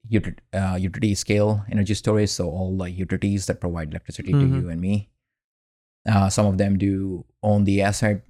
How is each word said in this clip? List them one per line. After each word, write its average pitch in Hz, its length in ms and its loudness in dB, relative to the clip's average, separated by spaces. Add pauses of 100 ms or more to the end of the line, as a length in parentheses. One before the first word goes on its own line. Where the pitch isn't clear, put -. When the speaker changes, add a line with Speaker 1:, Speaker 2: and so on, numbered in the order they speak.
Speaker 1:
uti-, 101 280 0 (180)
uh, 95 260 0
utility 98 360 0
scale 104 560 2
energy 104 240 0
storage. 104 340 2
So 90 200 -4
all 92 280 -4
the 90 140 -6
utilities 95 560 -2
that 95 120 -2
provide 85 300 -6
electricity - 420 -10
Speaker 2:
Mm-hmm. 135 240 4
Speaker 1:
to 87 60 0
you 87 80 -6
and 82 100 -6
me. 98 300 -2 (1000)
Uh, 98 220 4
some 104 160 2
of 98 140 2
them 98 180 2
do 98 480 -2 (160)
own 104 220 4
the 98 180 4
asset. 104 480 0